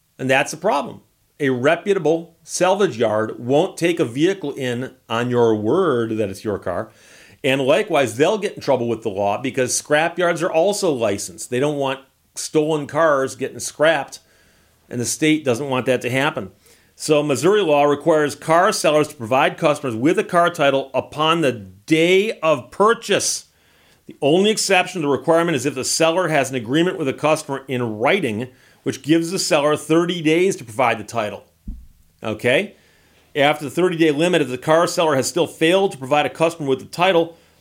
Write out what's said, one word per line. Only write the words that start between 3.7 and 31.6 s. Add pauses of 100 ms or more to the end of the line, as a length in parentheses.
take
a
vehicle
in (140)
on
your
word
that
it's
your
car. (540)
And
likewise,
they'll
get
in
trouble
with
the
law
because
scrap
yards
are
also
licensed.
They
don't
want (360)
stolen
cars
getting
scrapped, (720)
and
the
state
doesn't
want
that
to
happen. (440)
So
Missouri
law
requires
car
sellers
to
provide
customers
with
a
car
title
upon
the
day
of
purchase. (600)
The
only
exception
to
the
requirement
is
if
the
seller
has
an
agreement
with
a
customer
in
writing, (340)
which
gives
the
seller
thirty
days
to
provide
the
title. (760)